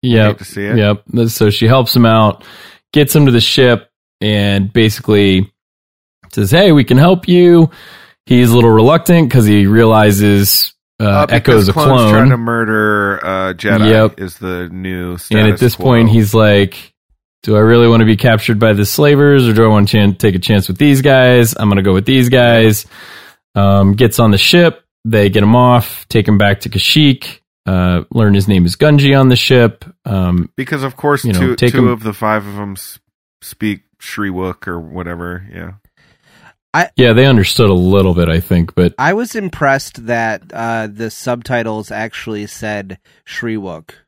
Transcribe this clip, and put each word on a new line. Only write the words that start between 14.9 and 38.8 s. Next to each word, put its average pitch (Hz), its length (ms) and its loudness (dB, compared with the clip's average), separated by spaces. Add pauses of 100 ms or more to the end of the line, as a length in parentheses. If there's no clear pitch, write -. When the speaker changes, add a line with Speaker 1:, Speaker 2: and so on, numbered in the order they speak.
Speaker 1:
And 87 40 -10
at 87 60 -14
Speaker 2:
status 107 400 0
Speaker 1:
this 120 160 2
Speaker 2:
quo. - 100 -4
Speaker 1:
point, 117 240 2
he's 107 220 2
like, 104 600 0 (500)
"Do 107 140 -2
I - 40 2
really 117 280 4
wanna 113 160 4
be 110 120 2
captured 113 440 -2
by 110 140 2
the 101 120 -2
slavers, 143 640 2
or 113 40 0
do 113 120 2
I - 20 4
wanna 104 200 2
chan-, 101 280 0
take 95 220 -2
a - 20 -4
chance 98 300 -2
with 92 100 -8
these 139 240 2
guys? 127 560 2
I'm 107 100 -2
gonna 98 140 0
go 95 100 0
with 95 140 0
these 131 220 0
guys." 117 580 2 (680)
Um, 98 380 2
gets 113 260 0
on 113 100 2
the 101 80 2
ship. 170 440 0 (220)
They 110 240 0
get 104 140 0
him 110 140 2
off, 123 520 0
take 107 200 -2
him 107 100 2
back 101 220 0
to - 100 -12
Kashyyyk, 139 680 -2 (260)
uh, 90 360 -2 (100)
learn 107 220 2
his 98 120 0
name 95 180 2
is 87 120 -4
Gungi 139 420 2
on 135 100 4
the 123 80 2
ship. 120 480 0 (200)
Um, 90 520 -2
Speaker 2:
Because, 135 280 -8
of 131 120 -10
course, 147 280 -4
Speaker 1:
you 117 80 -2
know, 90 80 -2
Speaker 2:
two, 123 160 -2
Speaker 1:
take 123 160 0
Speaker 2:
two - 80 -2
Speaker 1:
him 123 80 2
Speaker 2:
of 113 160 -6
the 107 80 -6
five 107 340 -4
of 101 120 -14
'em 101 140 -12
s-, - 280 -20 (420)
speak 107 380 -10 (200)
Shriwook 92 680 -10
or 85 120 -10
whatever, 87 720 -14
yeah. 87 200 -18 (1040)
Speaker 3:
I 170 220 -2
Speaker 1:
Yeah, 120 160 2
they 127 140 4
understood 117 420 2
a 95 60 2
little 92 400 0
bit, 85 160 0
I 85 100 -2
think, 87 340 -4
but 87 240 -2